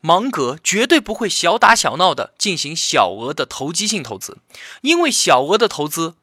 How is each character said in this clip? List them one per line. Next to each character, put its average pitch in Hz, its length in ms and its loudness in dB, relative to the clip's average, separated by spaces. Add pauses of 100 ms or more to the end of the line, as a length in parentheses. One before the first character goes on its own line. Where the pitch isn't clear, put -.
芒 185 300 2
格 139 320 -4
绝 214 240 0
对 320 140 4
不 - 140 -6
会 214 140 -4
小 185 300 0
打 226 160 6
小 135 220 -2
闹 170 180 2
地 - 240 -6
进 185 180 -2
行 147 180 -8
小 117 360 2
额 113 240 -8
的 143 100 -4
投 139 280 -8
机 202 140 -4
性 208 160 -4
投 113 160 -12
资， - 200 -14 (440)
因 339 180 2
为 311 100 2
小 135 320 2
额 185 160 2
的 220 100 2
投 151 180 -6
资 165 360 -6